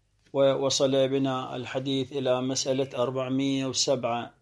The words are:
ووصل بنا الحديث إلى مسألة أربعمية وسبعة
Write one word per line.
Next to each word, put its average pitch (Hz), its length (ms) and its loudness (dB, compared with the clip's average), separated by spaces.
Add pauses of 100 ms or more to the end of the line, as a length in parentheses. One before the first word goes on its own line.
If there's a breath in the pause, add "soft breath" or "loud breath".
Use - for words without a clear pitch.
(340)
ووصل 135 760 4
بنا 135 480 -2
الحديث 131 560 -4
إلى 127 300 0
مسألة 135 480 -2 (140)
أربعمية 131 600 0
وسبعة 123 760 -2